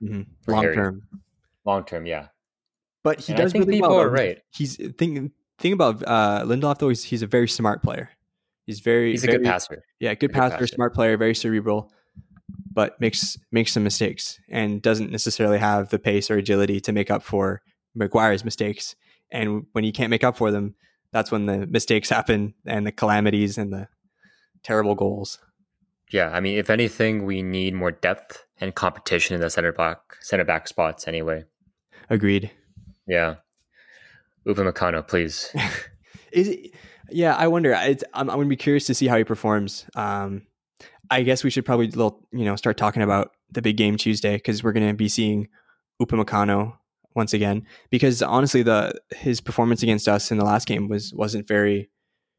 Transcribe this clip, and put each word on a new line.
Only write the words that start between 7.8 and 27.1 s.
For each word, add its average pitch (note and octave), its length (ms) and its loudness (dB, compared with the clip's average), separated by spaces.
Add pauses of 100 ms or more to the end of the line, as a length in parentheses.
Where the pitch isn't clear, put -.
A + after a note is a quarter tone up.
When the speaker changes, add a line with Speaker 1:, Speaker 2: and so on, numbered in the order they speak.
Speaker 1:
player. - 260 -4 (560)
He's G#2 140 -10
very, A#2 320 4
Speaker 2:
He's A#2 120 -2
a B2 40 2
good A#2 60 4 (100)
Speaker 1:
very - 20 2
Speaker 2:
passer. F2+ 380 -2 (160)
Speaker 1:
Yeah, A2+ 140 -2
good C#3 180 0
Speaker 2:
A - 20 -6
good - 0 -
Speaker 1:
passer, B2+ 220 2
Speaker 2:
passer. B2 120 -2
Speaker 1:
smart A#2+ 260 -2
player, A2+ 240 2
very A2+ 180 2
cerebral, G#2+ 560 -2 (800)
but - 260 0
makes, - 380 -2 (140)
makes A2+ 200 2
some G#2+ 120 0
mistakes - 560 -2 (100)
and G#2 320 -4
doesn't A2 300 2
necessarily G#2 460 2
have G#2 320 2
the G#2 100 0
pace G2+ 300 0
or G#2+ 80 0
agility G2+ 440 2
to - 100 -4
make G#2 180 0
up G#2 140 -2
for G2 380 -2 (340)
Maguire's A2 480 2
mistakes. G#2+ 520 -6 (360)
And G#2+ 400 -4
when A2 140 -2
he A2 80 0
can't A#2 160 -2
make A#2 140 2
up B2 140 2
for A2 140 2
them, G#2 240 -2 (380)
that's A2+ 180 -2
when G#2+ 140 0
the G2 220 -2
mistakes G#2 420 0
happen G#2+ 440 0 (120)
and G#2 200 -4
the G#2+ 60 -4
calamities G#2 640 2
and G2+ 140 -6
the G2 160 -10 (760)
terrible G#2+ 320 2
goals. G2+ 440 -4 (720)
Speaker 2:
Yeah, F2+ 180 0
I F2 120 -4
mean, G2 160 -2
if G2+ 120 -2
anything, A2 560 0